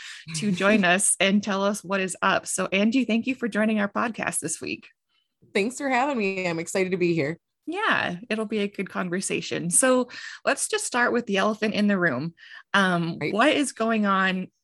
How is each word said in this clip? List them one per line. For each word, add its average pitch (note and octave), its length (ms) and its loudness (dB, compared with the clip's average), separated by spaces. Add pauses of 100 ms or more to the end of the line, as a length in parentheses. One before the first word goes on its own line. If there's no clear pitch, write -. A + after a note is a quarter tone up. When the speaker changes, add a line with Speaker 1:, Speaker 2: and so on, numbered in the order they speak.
(360)
Speaker 1:
to G3+ 160 0
join G3 320 4
Speaker 2:
<laughs> F3 100 6
Speaker 1:
us - 240 2
and G3 240 4
tell G3 220 -2
us G3+ 180 -2
what F#3+ 180 -2
is F#3 200 -4
up? F#3+ 260 2
So F#3+ 200 -4
Angie, A3+ 400 2
thank A3 200 0
you C4 80 -2
for A#3+ 140 -4
joining G#3+ 320 0
our G3+ 80 0
podcast - 520 -4
this - 200 -6
week. - 280 -10 (680)
Speaker 2:
Thanks - 240 0
for C#4+ 100 -4
having C4 300 0
me. F#3+ 280 -2
I'm E3+ 120 -2
excited F#3 320 -2
to F#3 80 0
be F3 160 2
here. D#3+ 240 -2 (280)
Speaker 1:
Yeah, E4 500 -2 (120)
it'll A3 160 -2
be G#3+ 140 -4
a G3+ 100 0
good G3 220 -8
conversation. F3 800 -4
So B3+ 400 2 (340)
let's - 240 0
just G#4 160 -2
start A#3+ 280 0
with A#3 120 0
the G3 140 0
elephant G#3+ 340 0
in G#3 140 2
the G3+ 120 4
room. E3 360 0 (400)
Um, F3 440 2
Speaker 2:
Right. D3 140 -2
Speaker 1:
what B3+ 220 4
is C#4 180 0
going A3 320 0
on? F#3+ 440 2 (160)